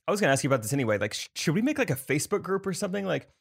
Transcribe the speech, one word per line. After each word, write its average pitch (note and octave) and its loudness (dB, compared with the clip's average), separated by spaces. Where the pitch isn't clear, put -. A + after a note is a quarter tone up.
I - 0
was G3+ 0
gonna D#3 4
ask C3+ 2
you C#3 0
about B2+ 2
this G#2+ -4
anyway. A2+ 2
Like, G2+ -2
sh-, - -8
should - 0
we G#3+ 2
make, D4 0
like, A#3+ 0
a C3+ 0
Facebook D3 -2
group F#3+ -4
or F#3+ -2
something? G3 -4
Like, F#3 -4